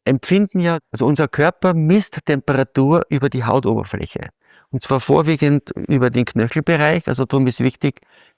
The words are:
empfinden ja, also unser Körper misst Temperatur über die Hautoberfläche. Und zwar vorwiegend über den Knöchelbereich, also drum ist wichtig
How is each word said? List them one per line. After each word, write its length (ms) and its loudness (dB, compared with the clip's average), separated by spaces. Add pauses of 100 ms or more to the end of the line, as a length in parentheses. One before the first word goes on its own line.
empfinden 540 0
ja, 200 0 (120)
also 140 -2
unser 220 2
Körper 460 0
misst 520 2
Temperatur 840 0
über 200 -2
die 140 -4
Hautoberfläche. 840 -4 (420)
Und 100 -6
zwar 180 0
vorwiegend 720 2 (160)
über 220 2
den 160 0
Knöchelbereich, 840 0
also 180 -2
drum 220 2
ist 140 -2
wichtig 400 -2 (360)